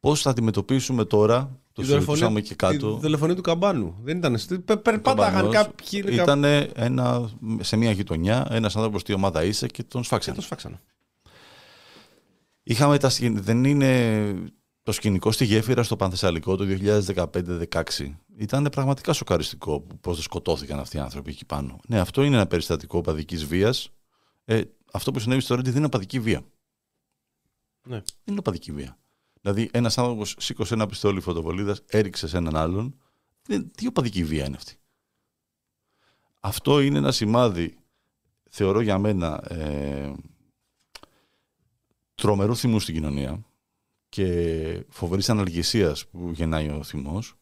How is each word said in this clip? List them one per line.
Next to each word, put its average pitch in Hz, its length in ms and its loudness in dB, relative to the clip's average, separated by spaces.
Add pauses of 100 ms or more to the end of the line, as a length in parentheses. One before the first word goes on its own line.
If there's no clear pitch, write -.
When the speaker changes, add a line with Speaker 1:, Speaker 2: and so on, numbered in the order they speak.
Speaker 1:
Πώς 147 220 2
θα 139 80 2
αντιμετωπίσουμε 117 720 2
τώρα, 120 540 4 (140)
το - 100 -8
Speaker 2:
Τη 131 60 -2
δολοφονία, 143 120 6 (140)
Speaker 1:
συζητούσαμε 110 260 2
και - 140 -8
κάτω. 107 400 2
Speaker 2:
τη - 60 -6
δολοφονία 156 360 2
του 185 60 -8
Καμπάνου. 165 600 0
Δεν 147 160 -4
ήταν, 139 200 0
στη-, 180 200 -4
πε-, 208 180 0
περπάταγαν 214 560 2
Speaker 1:
Καμπάνος. 202 220 2
Speaker 2:
κάποιοι, 214 500 0
είναι 151 120 0
κα- 180 60 4
Speaker 1:
Ήτανε 143 520 4
ένα, 123 560 0 (300)
σε 110 160 0
μια 113 140 4
γειτονιά, 98 600 0
ένας 110 260 0
άνθρωπος, 107 260 0
«Τι - 100 -4
ομάδα 92 320 2
είσαι;» 107 220 -2
και - 160 -8
τον 123 220 -6
σφάξανε. - 320 -2
Speaker 2:
Και - 40 -8
τον - 80 -8
σφάξανε. - 320 -12 (1800)
Speaker 1:
Είχαμε 143 360 4
τα 139 100 4
σκην-, 117 340 0
δεν 113 220 4
είναι 123 680 4 (480)
το 110 100 -2
σκηνικό 101 400 2
στη 131 120 2
γέφυρα 113 380 4
στο 110 140 -2
Πανθεσσαλικό 92 600 0
το 98 80 -2
δύο 95 120 0
χιλιάδες 101 280 2
δεκαπέντε 90 500 -2
δεκαέξι. 82 640 -4 (180)
Ήτανε 131 340 -2
πραγματικά 139 420 -2
σοκαριστικό 78 680 -2
που-, - 180 -18
πώς 82 240 -6
σκοτώθηκαν 76 560 -4
αυτοί 69 180 -8
οι 71 40 -4
άνθρωποι 69 300 -10
εκεί - 140 -14
πάνω. 69 420 -8
Ναι, 113 140 2
αυτό 92 220 0
είναι 143 140 4
ένα 98 100 4
περιστατικό 85 520 -2
οπαδικής 80 460 -4
βίας. 95 460 0 (540)
Ε, 113 160 2 (320)
αυτό - 180 -2
που 135 80 -4
συνέβη 127 220 2
στο 123 140 0
Ρέντι 127 140 0
δεν 123 80 0
είναι 151 100 2
οπαδική 123 340 -2
βία. 107 200 0 (1400)
Speaker 2:
Ναι. 123 120 -10
Speaker 1:
Δεν 98 80 -10 (200)
είναι 202 140 -6
οπαδική 87 340 -4
βία. 67 240 -10 (440)
Δηλαδή, 101 320 -2
ένας 117 260 0
άνθρωπος 120 400 -2
σήκωσε - 360 -4
ένα 107 120 0
πιστόλι 98 340 0
φωτοβολίδας, 87 680 -4
έριξε 107 420 0
σε 82 80 -4
έναν 80 200 0
άλλον. 95 420 -2 (440)
Δεν, - 340 -4
τι 220 100 -8
οπαδική 110 380 -2
βία 76 200 -2
είναι 67 120 -6
αυτή; - 180 -18 (1700)
Αυτό 139 400 2
είναι 139 180 2
ένα 139 140 2
σημάδι, 107 640 2 (720)
θεωρώ 101 300 2
για 104 180 2
μένα, 90 540 -2
ε, 71 600 -6 (2000)
τρομερού 104 420 2
θυμού 110 240 2
στην 80 140 -8
κοινωνία 73 500 -4 (640)
και 85 800 -2
φοβερής 95 420 -2
αναλγησίας 87 760 0
που 87 280 -10
γεννάει 80 340 -2
ο 73 140 -6
θυμός. 73 600 -8